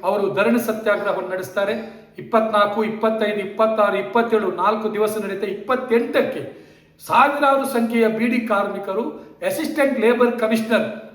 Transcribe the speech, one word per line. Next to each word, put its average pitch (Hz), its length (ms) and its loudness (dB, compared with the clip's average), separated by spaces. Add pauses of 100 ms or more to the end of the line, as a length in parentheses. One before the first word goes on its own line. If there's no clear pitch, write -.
ಅವರು 196 300 0
ಧರಣಿ 226 260 4
ಸತ್ಯಾಗ್ರಹವನ್ನು 196 680 -2
ನಡೆಸ್ತಾರೆ. 196 440 -2 (460)
ಇಪ್ಪತ್ನಾಲ್ಕು, 214 640 2
ಇಪ್ಪತ್ತೈದು, 220 560 0
ಇಪ್ಪತ್ತಾರು, 214 580 0
ಇಪ್ಪತ್ತೇಳು, 220 540 0
ನಾಲ್ಕು 208 420 -2
ದಿವಸ 214 300 0
ನಡೆಯುತ್ತೆ. 196 240 -4
ಇಪ್ಪತ್ತೆಂಟಕ್ಕೆ 240 920 0 (680)
ಸಾವಿರಾರು 277 580 4
ಸಂಖ್ಯೆಯ 226 420 2
ಬೀಡಿ 226 400 0
ಕಾರ್ಮಿಕರು 196 560 -2 (440)
ಅಸಿಸ್ಟೆಂಟ್ 277 520 0
ಲೇಬರ್ 233 400 4
ಕಮಿಷನರ್ 220 480 0 (280)